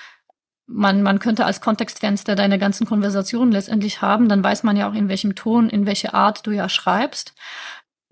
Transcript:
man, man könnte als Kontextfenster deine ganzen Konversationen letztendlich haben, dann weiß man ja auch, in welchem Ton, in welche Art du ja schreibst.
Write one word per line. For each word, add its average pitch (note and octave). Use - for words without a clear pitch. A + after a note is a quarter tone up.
man, G3+
man G3
könnte A3+
als -
Kontextfenster G#3
deine G3
ganzen G3+
Konversationen G#3
letztendlich G3+
haben, G#3+
dann G3+
weiß G3+
man G#3
ja G3+
auch, G#3
in G3+
welchem F#3+
Ton, A3+
in G3+
welche -
Art G3+
du G#3+
ja G3
schreibst. -